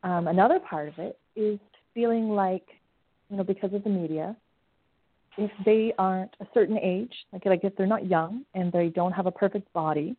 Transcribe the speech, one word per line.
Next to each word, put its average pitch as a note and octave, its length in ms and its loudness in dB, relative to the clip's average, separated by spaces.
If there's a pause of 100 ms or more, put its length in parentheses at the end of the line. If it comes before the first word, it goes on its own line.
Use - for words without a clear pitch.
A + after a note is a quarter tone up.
um, F3 260 0
another G3+ 300 6
part D#3 300 -6
of D#3+ 100 -16
it - 200 -10 (180)
is G#3+ 220 0 (340)
feeling A3+ 380 0
like, F#3+ 360 0 (640)
you G3+ 80 -8
know, F#3+ 80 -2
because G3 300 -2
of G3+ 100 -2
the G#3+ 60 -2
media, E3 440 -2 (1040)
if G#3 120 -2 (140)
they A3 340 4
aren't F#3 420 -2
a G3 120 -14
certain G#3+ 260 2
age, G3 340 -2 (200)
like, F#3 120 -14
like F#3 200 2
if G3 120 -2
they're F#3+ 100 0
not G#3+ 200 0
young F3+ 380 0 (100)
and F3+ 180 -2
they F3 160 2
don't F3+ 240 0
have F3+ 140 -2
a F3+ 40 0
perfect G3 420 -2
body D#3+ 460 -2